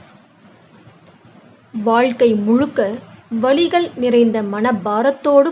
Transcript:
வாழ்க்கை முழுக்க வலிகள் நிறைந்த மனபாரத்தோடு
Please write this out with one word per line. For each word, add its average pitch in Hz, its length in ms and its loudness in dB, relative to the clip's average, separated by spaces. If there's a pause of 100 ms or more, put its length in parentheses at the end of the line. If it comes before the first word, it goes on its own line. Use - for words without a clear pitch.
(1700)
வாழ்க்கை 240 600 0
முழுக்க 240 460 0 (580)
வலிகள் 330 560 0
நிறைந்த 240 480 2
மனபாரத்தோடு 233 1080 0